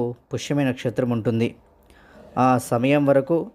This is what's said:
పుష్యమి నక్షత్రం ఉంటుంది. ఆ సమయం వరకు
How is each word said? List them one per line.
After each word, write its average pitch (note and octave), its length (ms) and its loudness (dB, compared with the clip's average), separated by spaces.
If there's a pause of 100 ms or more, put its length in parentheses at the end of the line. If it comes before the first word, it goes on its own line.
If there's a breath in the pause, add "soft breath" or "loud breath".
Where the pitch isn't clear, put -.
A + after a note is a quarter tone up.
(320)
పుష్యమి C#3+ 380 -2
నక్షత్రం B2 480 -2
ఉంటుంది. A2+ 320 0 (880 loud breath)
ఆ B2+ 120 4 (220)
సమయం C3+ 400 2
వరకు C#3 280 2 (140)